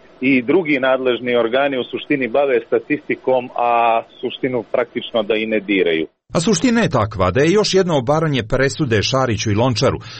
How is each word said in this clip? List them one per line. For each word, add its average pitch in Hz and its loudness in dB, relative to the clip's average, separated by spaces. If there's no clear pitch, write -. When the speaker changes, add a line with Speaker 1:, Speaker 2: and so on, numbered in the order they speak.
Speaker 1:
i 131 2
drugi 151 0
nadležni 127 0
organi 131 0
u 120 -6
suštini 131 -4
bave 135 2
statistikom, 127 -2
a 117 2
suštinu 127 -6
praktično 120 -2
da 104 0
i 110 -2
ne 110 0
diraju. 85 0
Speaker 2:
A 170 2
suština 233 2
je 196 0
takva 95 0
da 107 0
je 160 4
još 202 2
jedno 180 2
obaranje 143 0
presude 123 0
Šariću 120 -2
i 101 2
Lončaru 113 0